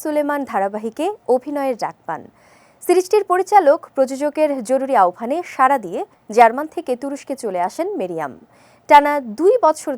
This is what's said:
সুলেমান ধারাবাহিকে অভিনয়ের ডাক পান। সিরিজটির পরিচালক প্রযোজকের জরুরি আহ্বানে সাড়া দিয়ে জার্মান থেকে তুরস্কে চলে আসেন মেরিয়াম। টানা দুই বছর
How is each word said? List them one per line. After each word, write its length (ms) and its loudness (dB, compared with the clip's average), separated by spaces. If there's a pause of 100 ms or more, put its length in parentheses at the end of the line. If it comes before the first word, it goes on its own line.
সুলেমান 400 -2 (100)
ধারাবাহিকে 540 -4 (300)
অভিনয়ের 480 -4
ডাক 140 -8 (100)
পান। 160 -10 (640)
সিরিজটির 460 2
পরিচালক 480 4 (160)
প্রযোজকের 540 -2 (200)
জরুরি 340 -2
আহ্বানে 340 -2 (160)
সাড়া 320 2
দিয়ে 140 -8 (380)
জার্মান 380 4
থেকে 160 -6 (100)
তুরস্কে 320 -10 (100)
চলে 240 -6
আসেন 200 -6 (120)
মেরিয়াম। 340 -8 (560)
টানা 240 8 (260)
দুই 140 4 (120)
বছর 320 0